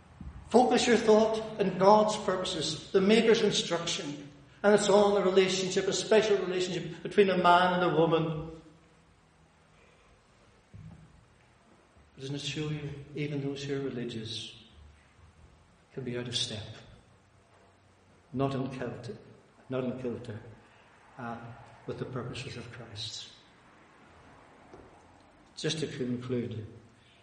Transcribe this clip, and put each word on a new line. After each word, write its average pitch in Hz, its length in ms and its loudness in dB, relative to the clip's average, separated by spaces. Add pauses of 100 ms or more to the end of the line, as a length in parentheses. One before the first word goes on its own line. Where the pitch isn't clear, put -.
(500)
focus 247 360 4
your 226 120 6
thought 214 440 4 (200)
on 180 160 -2
God's 214 400 6
purposes, 180 760 -6
the 196 80 6
Maker's 220 420 6
instruction, 165 840 -4 (360)
and 208 100 6
it's 202 160 4
on 202 240 6
the 196 80 2
relationship, 185 680 2
a 180 60 -2
special 214 460 4
relationship 180 640 -4
between 196 280 4
a 180 80 2
man 180 420 6
and 175 100 2
a 147 60 0
woman." 160 560 0 (3750)
Doesn't 139 160 -8
it 143 60 -8
show 151 260 -6
you, 147 220 -6 (260)
even 147 260 -6
those 139 220 -6
who 139 140 -4
are - 20 -4
religious 117 720 -8 (1400)
can 131 100 -12
be 120 140 -6
out 123 100 -6
of 117 80 -8
step, 107 320 -6 (1600)
not 131 220 -2
in 127 160 -4
kilter, 107 460 -10 (540)
not 127 140 -4
in 120 160 -6
kilter, 113 400 -8 (800)
uh, 117 180 -10 (520)
with 120 100 -10
the 117 80 -8
purposes - 520 -10
of 113 140 -16
Christ? - 580 -14 (2250)
Just - 220 -6
to - 80 -4
conclude, 120 760 -6 (600)